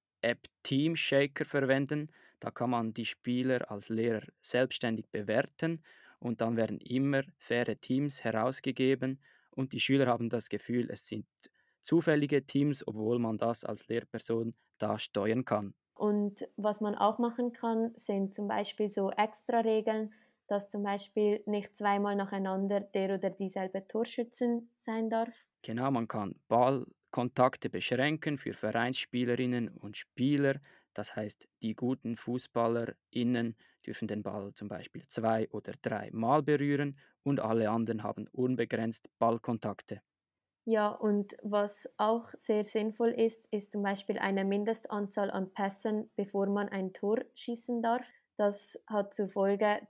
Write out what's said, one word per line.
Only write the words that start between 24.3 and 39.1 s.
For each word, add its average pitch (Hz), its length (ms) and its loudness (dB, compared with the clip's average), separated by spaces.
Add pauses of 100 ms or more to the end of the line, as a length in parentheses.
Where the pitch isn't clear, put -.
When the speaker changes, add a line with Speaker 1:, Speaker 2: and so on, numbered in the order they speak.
Speaker 2:
sein 226 320 -4
darf. 226 360 -2 (180)
Speaker 1:
Genau, 123 260 -2
man 117 180 2
kann 101 280 -4 (120)
Ballkontakte 127 1200 2
beschränken 143 680 0
für 104 160 -6
Vereinsspielerinnen 120 1160 0
und - 280 -14
Spieler. 139 640 2 (320)
Das - 220 -8
heißt, 107 320 -8 (140)
die 110 140 -2
guten 123 400 -2
FußballerInnen 117 1400 -2 (300)
dürfen 113 220 -6
den 107 160 -4
Ball 101 300 -8
zum 104 140 -12
Beispiel - 400 -12
zwei 113 420 2
oder - 320 -8
drei 107 300 -4
Mal 127 320 4
berühren 143 540 0 (260)
und 143 160 2
alle 110 300 2
anderen 113 340 0
haben 107 280 -6
unbegrenzt 117 800 -2 (100)